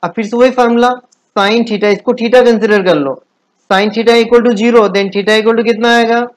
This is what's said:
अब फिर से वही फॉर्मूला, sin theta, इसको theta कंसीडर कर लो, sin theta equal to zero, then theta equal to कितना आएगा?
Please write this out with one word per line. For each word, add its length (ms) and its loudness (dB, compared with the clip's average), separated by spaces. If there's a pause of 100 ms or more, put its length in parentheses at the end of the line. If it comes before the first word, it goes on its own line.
अब 140 -6
फिर 100 -6
से 100 -8
वही 140 2
फॉर्मूला, 400 0 (460)
sin 340 0
theta, 220 0
इसको 200 -2 (100)
theta 220 4
कंसीडर 420 2
कर 100 2
लो, 160 -4 (580)
sin 260 0
theta 180 2 (100)
equal 240 2
to 80 -2
zero, 320 2
then 280 -2
theta 260 0
equal 140 0
to 80 -2
कितना 320 0
आएगा? 300 0 (100)